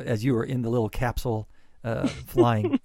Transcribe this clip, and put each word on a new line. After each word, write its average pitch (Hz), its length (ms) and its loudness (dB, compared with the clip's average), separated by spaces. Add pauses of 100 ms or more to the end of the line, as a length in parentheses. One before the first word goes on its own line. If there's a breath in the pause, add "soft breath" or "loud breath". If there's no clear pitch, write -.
as 113 180 -2
you 131 120 2
were 113 100 0
in 127 160 -2
the 117 80 -2
little 117 180 2
capsule, 110 640 -4 (340)
uh, 113 240 -4
<laughs> - 200 -8
flying. 120 580 4